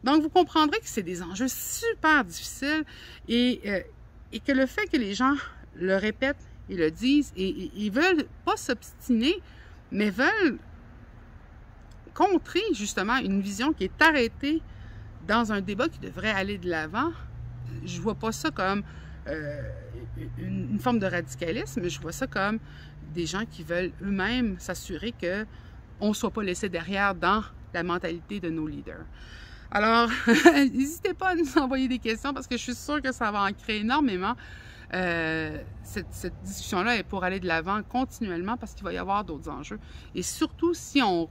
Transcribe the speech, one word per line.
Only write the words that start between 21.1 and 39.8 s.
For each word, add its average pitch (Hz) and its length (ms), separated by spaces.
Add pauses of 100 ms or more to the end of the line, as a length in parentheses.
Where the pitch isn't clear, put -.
je - 120
vois 165 120
ça - 140
comme 214 320 (560)
des 170 120
gens 185 240
qui 175 120
veulent 175 300 (100)
eux-mêmes 202 560
s'assurer 185 540
que 196 340 (540)
on 208 120
soit 208 180
pas 220 120
laissé 190 260
derrière 190 460
dans 185 280 (320)
la 175 80
mentalité 175 580
de 170 100
nos 160 160
leaders. 143 380 (680)
Alors, 226 380 (180)
<laughs> 302 280
n'hésitez 285 600
pas 381 160
à 359 40
nous 330 240
envoyer 262 300
des 247 100
questions 226 340
parce 262 140
que 247 100
je 220 60
suis 247 120
sûre 285 280
que 262 100
ça 226 180
va 208 140
en 196 80
créer 214 280
énormément. 220 540 (600)
Euh, 160 680 (200)
cette, - 280
cette - 320
discussion-là 220 540
est 190 60
pour 185 200
aller 185 180
de 180 60
l'avant 175 360
continuellement 214 760
parce 226 160
qu'il - 120
va 175 80
y 180 60
avoir 196 260
d'autres 156 260
enjeux. 151 280 (360)